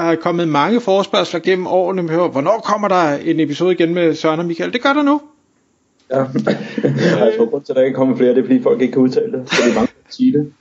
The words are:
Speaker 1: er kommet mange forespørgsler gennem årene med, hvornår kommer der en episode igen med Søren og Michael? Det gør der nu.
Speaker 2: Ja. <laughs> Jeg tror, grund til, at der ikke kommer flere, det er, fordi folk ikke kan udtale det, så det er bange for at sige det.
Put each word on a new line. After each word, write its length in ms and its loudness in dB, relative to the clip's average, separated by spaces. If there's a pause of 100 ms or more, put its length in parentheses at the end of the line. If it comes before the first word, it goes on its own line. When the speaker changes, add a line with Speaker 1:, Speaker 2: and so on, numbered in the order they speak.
(120)
Speaker 1:
er 40 2
kommet 320 -2
mange 320 2
forespørgsler 600 0
gennem 280 -2
årene 360 -2
med, 120 -2 (160)
hvornår 340 0
kommer 220 -2
der 380 2
en 140 0
episode 340 0
igen 200 0
med 200 2
Søren 260 -2
og 60 -4
Michael? 280 -4
Det 100 -4
gør 100 2
der 100 2
nu. 180 2 (920)
Speaker 2:
Ja. 40 0
<laughs> 1080 0
Jeg 120 4
tror, 120 2
grund 140 -6
til, 100 -8
at 20 -8
der 80 4
ikke 120 0
kommer 220 2
flere, 120 4
det 80 2
er, 60 2
fordi 180 2
folk 200 0
ikke 120 0
kan 80 2
udtale 300 0
det, 180 -8
så 160 0
det 60 4
er 40 -2
bange 120 2
for 200 -20
at 60 -20
sige 200 2
det. 280 -2